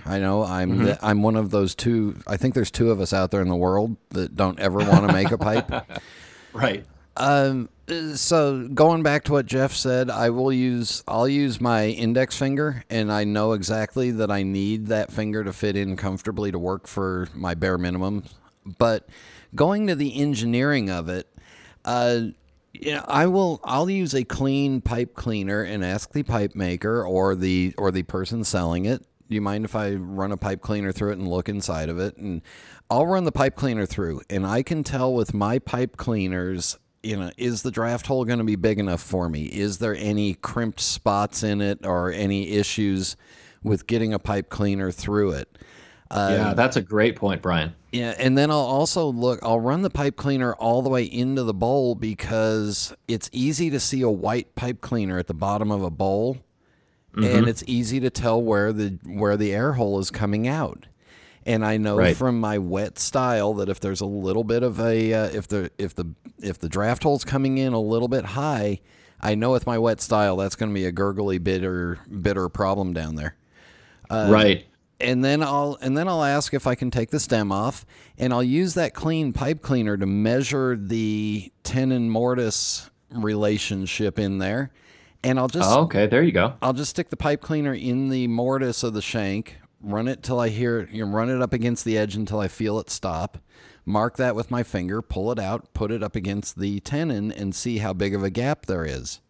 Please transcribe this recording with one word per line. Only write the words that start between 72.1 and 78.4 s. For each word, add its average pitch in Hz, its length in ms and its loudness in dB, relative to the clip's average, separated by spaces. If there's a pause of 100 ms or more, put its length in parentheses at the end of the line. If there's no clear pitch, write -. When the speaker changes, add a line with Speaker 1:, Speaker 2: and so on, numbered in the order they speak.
Speaker 1:
bitter 92 280 2
problem 98 440 0
down 78 220 -4
there. 76 200 -6 (720)
Uh, 107 220 2
Speaker 2:
Right. 107 340 8 (340)
Speaker 1:
and 127 240 2
then 147 200 4
I'll, 143 380 0
and 131 160 0
then 170 100 0
I'll 170 160 0
ask 143 300 0
if 139 120 -2
I 127 100 2
can 127 140 -2
take 117 220 -2
the 147 80 0
stem 107 320 2
off, 107 340 -2 (320)
and 127 160 0
I'll 123 80 2